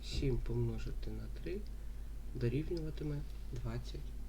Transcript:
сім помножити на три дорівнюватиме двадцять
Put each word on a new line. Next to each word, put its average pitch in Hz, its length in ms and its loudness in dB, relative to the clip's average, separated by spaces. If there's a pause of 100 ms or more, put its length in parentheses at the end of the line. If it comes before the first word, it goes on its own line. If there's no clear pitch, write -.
сім 127 340 4
помножити 117 720 2
на 110 320 -2
три 185 180 -2 (760)
дорівнюватиме 151 880 2 (420)
двадцять 127 380 -2 (280)